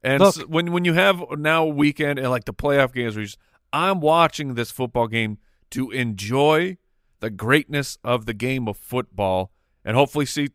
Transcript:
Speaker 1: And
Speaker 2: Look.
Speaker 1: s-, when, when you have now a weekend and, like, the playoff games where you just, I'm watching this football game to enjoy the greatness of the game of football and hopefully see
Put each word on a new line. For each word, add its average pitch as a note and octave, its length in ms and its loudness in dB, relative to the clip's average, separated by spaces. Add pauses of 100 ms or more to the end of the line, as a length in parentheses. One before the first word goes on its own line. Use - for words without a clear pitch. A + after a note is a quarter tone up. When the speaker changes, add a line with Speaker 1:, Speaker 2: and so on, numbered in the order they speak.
Speaker 1:
And C3+ 180 0
Speaker 2:
Look. F#3+ 160 6
Speaker 1:
s-, D#3+ 80 -12
when, E3+ 280 -2
when F3 120 0
you F3 80 2
have F3+ 320 2 (140)
now D#3 260 2
a D#3+ 40 0
weekend D3 500 0
and, C3 100 -2
like, B2 160 -2
the A#2 80 -8
playoff C#3 400 2
games A#2+ 220 -4
where G#2+ 80 -6
you G#2 60 -8
just, - 100 -16 (340)
I'm F3+ 280 0
watching D3+ 560 2
this A#2 140 -4
football B2 380 -2
game A2 300 -4 (320)
to C3 200 -6
enjoy C3 840 0 (440)
the A2+ 100 -6
greatness C#3 720 -2
of A#2+ 220 -2
the A#2 80 -6
game B2 340 -4
of G2+ 80 -6
football F#2+ 760 -4 (340)
and A2 100 0
hopefully C#3 300 2
see C#3+ 280 -4